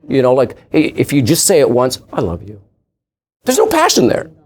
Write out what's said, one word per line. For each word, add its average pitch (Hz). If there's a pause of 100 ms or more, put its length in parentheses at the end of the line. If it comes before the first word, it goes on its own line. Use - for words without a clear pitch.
You 135
know, 127
like, 131 (160)
i-, 156
if -
you 143
just 135
say 185
it 131
once, 123 (100)
I -
love 87
you. 104 (840)
There's 254
no 415
passion 330
there. - (140)